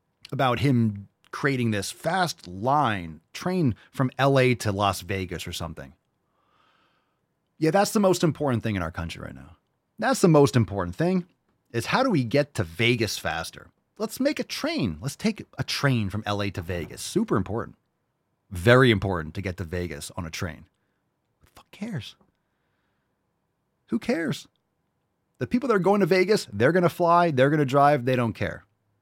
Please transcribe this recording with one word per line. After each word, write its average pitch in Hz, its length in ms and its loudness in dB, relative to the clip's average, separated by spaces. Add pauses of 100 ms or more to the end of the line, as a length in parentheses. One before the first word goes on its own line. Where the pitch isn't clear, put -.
(320)
about 127 280 0
him 110 480 0 (240)
creating 127 400 -2
this 101 180 -4
fast 175 580 -4
line 101 720 -2 (120)
train 175 400 0 (160)
from 127 300 -2
L 139 180 4
A 127 160 4
to 110 180 -4
Las 98 300 0
Vegas 90 460 -6
or 87 60 -10
something. 76 400 -12 (1600)
Yeah, 156 140 0
that's 202 220 2
the 220 60 2
most 185 240 2
important 139 380 0
thing 110 140 -2
in 90 80 -2
our 82 80 -4
country 82 320 -10
right 76 100 -14
now. 71 240 -20 (400)
That's 240 240 -2
the 196 60 6
most 147 280 8
important 98 400 0
thing, 180 300 0 (460)
is - 160 -4
how 233 160 0
do 269 80 0
we 143 120 2
get 143 300 -2
to 104 100 -2
Vegas 113 540 0
faster? - 520 -8 (280)
Let's 220 220 -8
make 285 200 -2
a 247 40 -4
train. 165 580 -6
Let's 135 140 -8
take - 320 -4 (100)
a 131 60 -4
train 113 480 -2
from 104 160 -6
L 104 160 -2
A 101 80 -2
to 98 100 -8
Vegas. 85 400 -8
Super 196 360 -2
important. 98 400 -6 (760)
Very 120 400 6
important 90 440 -2
to 101 60 -8
get 92 160 -8
to 98 60 -8
Vegas 82 540 -8
on 87 80 -8
a 80 40 -10
train. 82 360 -10 (760)
Who - 60 -20
the - 100 -20
fuck - 160 -20
cares? 202 440 -10 (1700)
Who 233 120 -4
cares? 285 480 -6 (920)
The 127 80 -4
people 247 220 -2
that 220 60 4
are 196 40 4
going 196 220 4
to 185 40 2
Vegas, 185 460 2
they're 110 200 4
gonna 175 180 4
fly, 170 420 4
they're 135 180 4
gonna 151 160 2
drive, 139 400 4
they 127 100 0
don't 120 180 0
care. - 320 -6 (360)